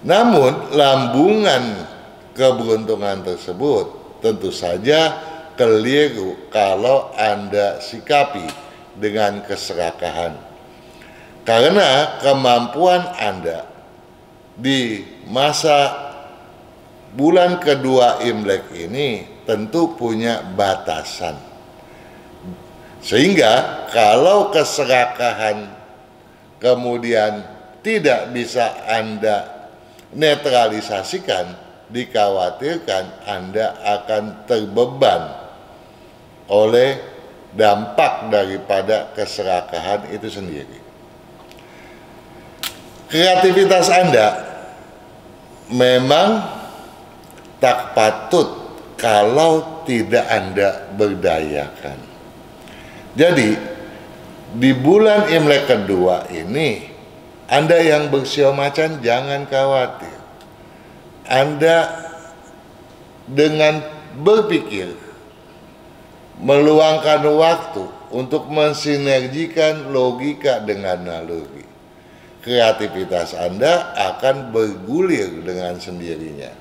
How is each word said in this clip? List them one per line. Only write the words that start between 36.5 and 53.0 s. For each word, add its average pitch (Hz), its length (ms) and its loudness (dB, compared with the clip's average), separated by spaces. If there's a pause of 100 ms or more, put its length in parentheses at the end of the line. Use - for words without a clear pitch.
oleh 120 480 4 (560)
dampak 107 800 0
daripada 98 800 -2
keserakahan 92 960 -6
itu 104 160 -10
sendiri. 90 520 -12 (2250)
Kreativitas 185 800 4
Anda 131 480 4 (1300)
memang 131 720 4 (1200)
tak 123 320 2
patut - 800 0 (240)
kalau 131 880 2
tidak 113 400 0
Anda 98 560 0 (160)
berdayakan. 78 1120 -4 (1080)